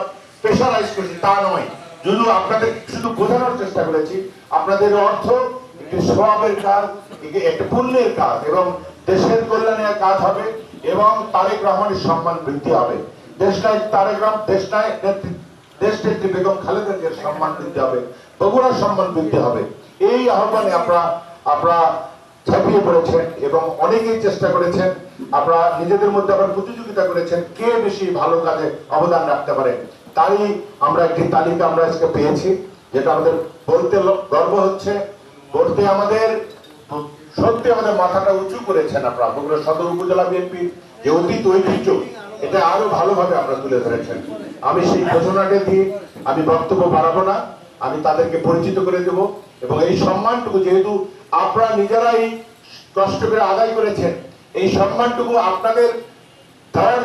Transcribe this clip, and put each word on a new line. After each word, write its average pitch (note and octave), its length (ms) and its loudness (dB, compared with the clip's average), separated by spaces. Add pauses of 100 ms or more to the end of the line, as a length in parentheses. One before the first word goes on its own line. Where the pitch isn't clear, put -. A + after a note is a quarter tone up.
(420)
প্রেশারাইজ A3 540 0
করছি, F3 260 -8
তা G3 200 2
নয়। F#3 260 -2 (380)
যদিও A3 240 2
আপনাদের A3 400 0 (220)
শুধু - 180 -6
বোঝানোর B3 480 0
চেষ্টা F#3+ 260 -4
করেছি, D#3+ 320 -2 (340)
আপনাদের G3 460 2
অর্থ - 300 0 (540)
একটি - 220 -8
স্বভাবের G#3+ 640 2
কাজ, G3+ 200 2 (400)
একটি, D3+ 160 -4
একটি E3+ 300 0
পুণ্যের B3 460 2
কাজ - 220 0 (100)
এবং F#3 180 2 (400)
দেশের A3+ 440 2
কল্যাণে A3 340 0 (160)
কাজ F#3+ 200 2
হবে G3 260 0 (380)
এবং G#3 280 2 (200)
তারেক G3 320 0
রহমানের G3 440 0
সম্মান E3 380 0
বৃদ্ধি C#3 260 -4
হবে। A2 260 2 (420)
দেশ G3 240 2
নাই G#3+ 140 2 (140)
তারেক G3+ 320 2
রহমান, G#3+ 240 0
দেশ F#3+ 240 0
নাই D#3+ 160 0 (160)
নেত্রী, F#3+ 280 -4 (480)
দেশ G#3+ 240 0
নেত্রী G3 260 -2
বেগম F#3 360 0
খালেদা G3+ 320 -2
জিয়ার D#3+ 260 -6
সম্মান D3+ 360 -4
বৃদ্ধি - 200 -8
হবে, B2+ 200 -2 (400)
বগুড়ার A#3+ 420 2
সম্মান F#3+ 300 0
বৃদ্ধি D#3+ 260 -2
হবে। - 240 0 (380)
এই B3+ 300 4
আহ্বানে G#3+ 420 2
আপনারা, E3+ 320 2 (420)
আপনারা E3+ 340 2 (680)
ঝাঁপিয়ে - 400 4
পড়েছেন E3 400 4 (200)
এবং D#3+ 180 2 (160)
অনেকেই A3+ 420 0
চেষ্টা G3 260 0
করেছেন। F3 420 2 (420)
আপনারা E3+ 320 2 (160)
নিজেদের G3+ 320 2
মধ্যে G3 220 2
আবার F#3+ 220 2
প্রতিযোগিতা G3+ 520 -4
করেছেন, E3+ 320 -2 (180)
কে A3 100 -2 (160)
বেশি F#3+ 280 -2
ভালো F3 280 0
কাজে - 280 -2 (220)
অবদান F3 380 2
রাখতে - 260 -2
পারে। C3 180 0 (440)
তারই G3+ 300 2 (340)
আমরা F3 260 2
একটি E3 180 0
তালিকা E3+ 420 0
আমরা E3 200 2
আজকে D#3+ 220 0
পেয়েছি, D3 420 0 (440)
যেটা - 180 0
আমাদের D#3+ 220 2 (340)
বলতে E3+ 300 2
ল-, F#3+ 320 2
গর্ব E3+ 260 2
হচ্ছে। F#3+ 360 0 (640)
বলতে F3 340 2
আমাদের G#3 400 2 (1080)
সত্যি A#3 360 2
আমাদের A3 240 0
মাথাটা F#3+ 360 2
উঁচু F#3+ 340 -2
করেছেন - 400 0
আপনারা। A#2+ 240 0
বগুড়া C#3+ 360 -2
সদর E3+ 280 -2
উপজেলা F3+ 300 0
বিএনপি F3+ 380 -4 (420)
যে C#3 60 0
অতীত F3 380 0
ঐতিহ্য, F#3+ 400 2 (540)
এটা G3 240 0
আরো - 240 2
ভালোভাবে F3+ 460 2
আপনারা C3 260 -2
তুলে B2+ 180 0
ধরেছেন। - 380 -4 (440)
আমি F#3 200 0
সেই F3+ 220 2
ঘোষণাটা F#3 540 2
দিয়ে F#3+ 260 2 (420)
আমি D#3+ 160 0
বক্তব্য E3 440 2
বাড়াবো E3 360 2
না, G3 140 0 (440)
আমি D3+ 240 -4
তাদেরকে D#3+ 340 0
পরিচিত E3+ 420 0
করে F#3 200 0
দেব। F3+ 200 0 (420)
এবং B2+ 220 -2
এই F#3 140 2
সম্মানটুকু G3 600 0
যেহেতু F#3+ 480 2 (240)
আপনারা A3 440 0
নিজেরাই A3+ 480 2 (720)
কষ্ট G3 300 0
করে A3 160 2
আদায় A3 320 2
করেছেন, G#3 400 0 (400)
এই F#3+ 180 0
সম্মানটুকু A#3+ 640 0
আপনাদের A3+ 520 2 (840)
দেওয়ার A#3+ 320 2